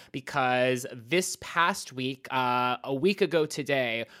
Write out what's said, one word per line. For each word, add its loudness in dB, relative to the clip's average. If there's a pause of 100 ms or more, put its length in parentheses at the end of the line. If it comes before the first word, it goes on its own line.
(120)
because 2
this -2
past 0
week, -6
uh, 2
a -2
week 2
ago 2
today, -2 (140)